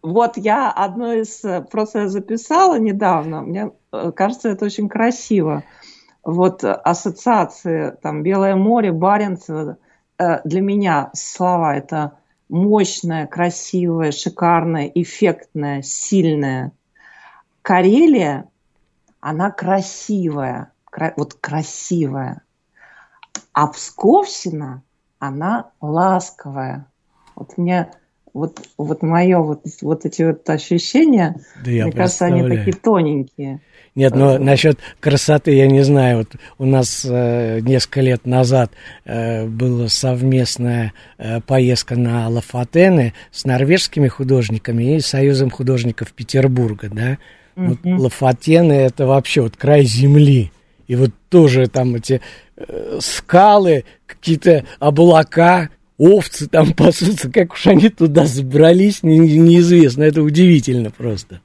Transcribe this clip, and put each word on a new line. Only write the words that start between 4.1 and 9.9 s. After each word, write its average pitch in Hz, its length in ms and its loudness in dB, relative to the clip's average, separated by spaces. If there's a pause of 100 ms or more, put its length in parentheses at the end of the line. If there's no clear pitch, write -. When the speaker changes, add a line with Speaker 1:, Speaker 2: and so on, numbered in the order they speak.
Speaker 1:
кажется, 220 340 -4
это 202 160 -6
очень 208 220 -6
красиво. 196 760 -2 (600)
Вот, 185 400 -2
э, 104 80 -2
ассоциации, 170 1300 -4
там, 151 220 -8
Белое 190 320 0
море, 208 360 0
Баренцево, 170 880 -4 (400)